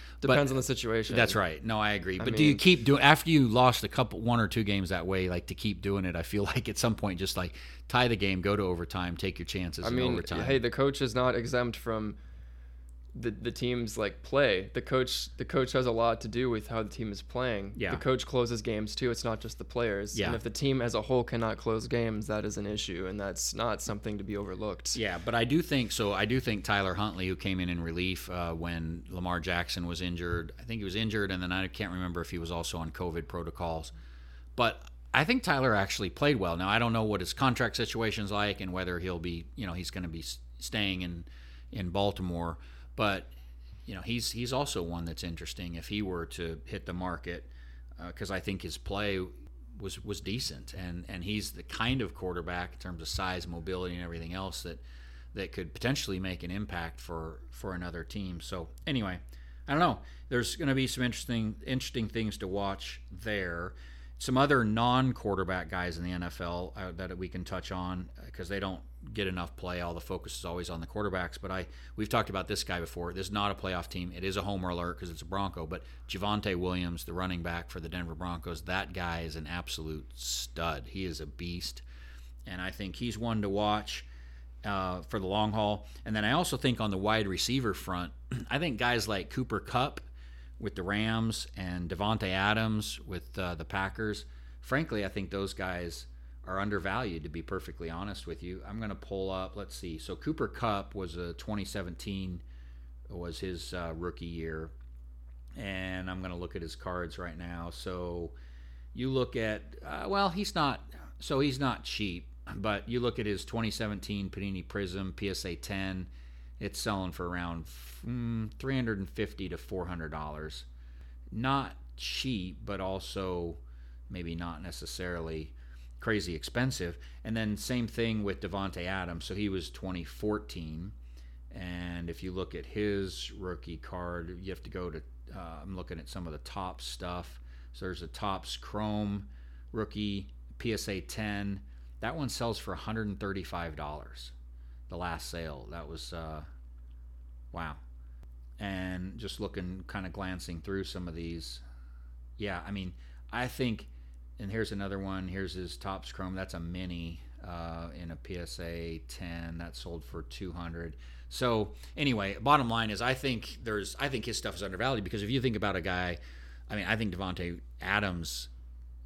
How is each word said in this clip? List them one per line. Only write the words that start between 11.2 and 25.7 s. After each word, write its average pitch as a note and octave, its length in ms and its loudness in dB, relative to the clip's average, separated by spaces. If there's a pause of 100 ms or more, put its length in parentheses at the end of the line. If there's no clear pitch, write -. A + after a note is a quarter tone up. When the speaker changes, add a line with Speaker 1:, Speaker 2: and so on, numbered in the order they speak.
Speaker 2:
exempt A#2+ 400 2
from A2 400 -2 (1040)
the, A#2 120 0
the G#2 200 -2
team's, A#2+ 460 0
like, G#2 260 0
play. G#2+ 520 6
The B2 80 2
coach, - 540 2
the B2+ 80 -4
coach C3 280 4
has B2+ 140 6
a A#2+ 60 6
lot A2+ 280 6
to A2+ 80 -4
do A#2+ 220 4
with G#2+ 180 0
how A2+ 140 2
the G#2+ 60 -2
team G#2+ 220 -2
is G2 120 -6
playing. G#2+ 540 0
Speaker 1:
Yeah. F#2 160 2
Speaker 2:
The D#2+ 40 0
coach B2+ 300 4
closes A#2+ 360 4
games A2 320 0
too. B2+ 160 2
It's A#2 140 0
not A2+ 160 0
just - 180 -8
the A#2 60 -6
players. G#2+ 540 0
Speaker 1:
Yeah. G2 80 4
Speaker 2:
And - 80 2
if A2+ 80 0
the A#2 80 -2
team C3 320 4
as A#2 120 2
a G#2+ 80 4
whole B2 220 6
cannot A2+ 320 2
close A2+ 300 2
games, A2+ 400 2
that G#2+ 180 0
is G#2 140 -2
an G2+ 80 -2
issue, G2 400 -2
and G2 120 -2
that's G2 360 0
not A2 260 2
something G#2 380 -2
to G2 60 -4
be G2+ 120 -2
overlooked. G2+ 600 -2
Speaker 1:
Yeah, G2+ 280 2
but A2+ 100 2
I A#2 100 8
do D3 180 6
think, C3 300 2